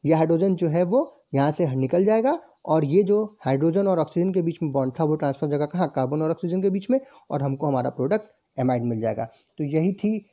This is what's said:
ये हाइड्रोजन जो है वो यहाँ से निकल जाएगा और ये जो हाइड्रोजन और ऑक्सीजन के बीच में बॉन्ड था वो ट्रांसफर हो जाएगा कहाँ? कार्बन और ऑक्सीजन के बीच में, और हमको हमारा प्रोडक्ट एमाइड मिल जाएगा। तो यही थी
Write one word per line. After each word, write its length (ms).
ये 80
हाइड्रोजन 420
जो 120
है 160
वो 300
यहाँ 160
से 240
निकल 300
जाएगा 340
और 200
ये 180
जो 380
हाइड्रोजन 460
और 120
ऑक्सीजन 340
के 80
बीच 220
में 80
बॉन्ड 280
था 40
वो 120
ट्रांसफर 320
हो 20
जाएगा 160
कहाँ? 300
कार्बन 260
और 100
ऑक्सीजन 300
के 80
बीच 200
में, 100
और 100
हमको 260
हमारा 220
प्रोडक्ट 360
एमाइड 240
मिल 160
जाएगा। 260
तो 60
यही 300
थी 400